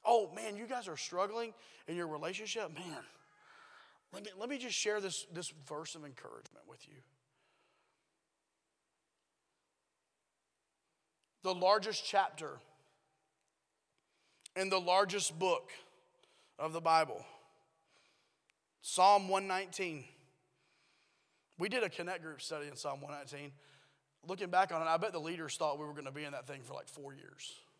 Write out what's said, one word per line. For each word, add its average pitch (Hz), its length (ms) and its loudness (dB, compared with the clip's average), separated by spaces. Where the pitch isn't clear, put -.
"Oh, 220 280 8
man, 208 240 -6
you 226 100 -8
guys 240 220 -6
are 160 80 -6
struggling 208 580 -2
in 165 100 -4
your 175 120 -2
relationship? 185 640 -6
Man, 151 340 -10
let 202 140 -12
me, 208 80 -10
let 202 160 -6
me 277 100 -2
just 240 180 -4
share 214 240 2
this, 190 260 -6
this 170 240 -8
verse 156 440 -10
of 156 100 -14
encouragement 85 640 -18
with - 220 -20
you." 135 160 -20
The 190 120 2
largest 196 500 4
chapter 156 560 0
in 190 120 2
the 190 120 6
largest 180 580 4
book 180 320 4
of 160 140 -2
the 165 80 -2
Bible, 160 440 4
Psalm 196 460 6
one 190 180 2
nineteen. 185 580 -4
We 185 100 -2
did 233 140 2
a 190 80 0
Connect 175 320 -6
group 156 180 -10
study 147 280 -6
in 139 80 -12
Psalm 139 240 -4
one 143 120 -10
nineteen. 143 400 -12
Looking 185 220 -6
back 185 240 4
on 160 100 0
it, 160 40 0
I 160 100 6
bet 190 160 2
the 170 80 -4
leaders 160 360 -6
thought 147 220 0
we 151 80 -6
were 147 80 -10
gonna 139 180 -8
be 147 120 -8
in 143 80 -8
that 127 140 -10
thing 139 160 -10
for, 123 120 -12
like, - 140 -12
four 139 260 -14
years. - 400 -14